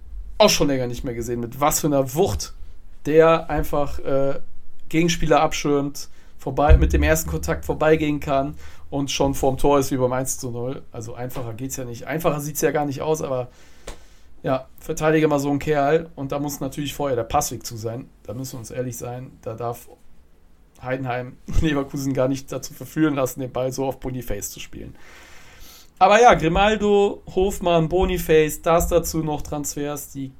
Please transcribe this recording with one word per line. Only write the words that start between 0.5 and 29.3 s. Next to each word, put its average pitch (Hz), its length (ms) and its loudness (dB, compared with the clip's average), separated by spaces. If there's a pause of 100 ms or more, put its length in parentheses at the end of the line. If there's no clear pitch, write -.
länger 127 180 0
nicht 120 160 -6
mehr 127 100 -4
gesehen, 120 280 -4
mit 117 180 -8
was 147 220 2
für 160 60 0
einer 135 280 2
Wucht 160 380 0 (520)
der 160 440 6
einfach, 151 500 0
äh, 139 400 2 (500)
Gegenspieler 160 520 4
abschirmt, 143 680 0 (280)
vorbei, 143 400 6
mit 151 160 2
dem 151 100 2
ersten 156 260 2
Kontakt 156 360 -4
vorbeigehen 151 540 2
kann 143 360 -2 (340)
und 143 220 -4
schon 139 240 0
vorm 135 220 0
Tor 143 220 4
ist 135 120 0
wie 143 60 0
beim 127 160 0
eins 131 260 -4
zu 131 100 -8
null. 120 320 -8 (100)
Also 117 220 -12
einfacher 123 400 -8
geht's 131 220 -10
ja 135 80 -8
nicht, 120 240 -12
einfacher 147 320 -2
sieht's 147 220 -6
ja 151 100 2
gar 147 140 0
nicht 139 160 -6
aus, 156 200 -2
aber 127 280 -4 (960)
ja, 131 240 -2 (120)
verteidige 156 480 2
mal 147 120 2
so 143 100 -2
einen 143 100 0
Kerl 151 560 2
und 139 160 -8
da 143 80 -4
muss 143 200 -6
natürlich 139 340 -6
vorher 139 220 -2
der 113 80 0
Passweg - 420 -2
zu 120 100 -10
sein, 113 340 -10 (140)
da 104 100 -12
müssen 131 200 -10
wir 131 60 -12
uns 107 120 -14
ehrlich 127 260 -6
sein, 127 340 -12 (100)
da 117 140 -10
darf 117 320 -8 (920)
Heidenheim 127 560 -6 (100)
<laughs> - 140 -4
Leverkusen 139 520 -4
gar 131 140 0
nicht 135 240 -6
dazu 135 220 -10
verführen 151 420 -2
lassen, 135 240 -2
den 127 120 -8
Ball 127 200 -2
so 135 140 -4
auf 131 140 -4
Boniface 120 520 -8
zu - 80 -16
spielen. - 360 -14 (1040)
Aber 202 220 8
ja, 233 140 10
Grimaldo, 202 880 2 (100)
Hofmann, 180 560 2
Boniface, 170 720 2
das 170 260 4
dazu 160 360 0
noch 151 180 -4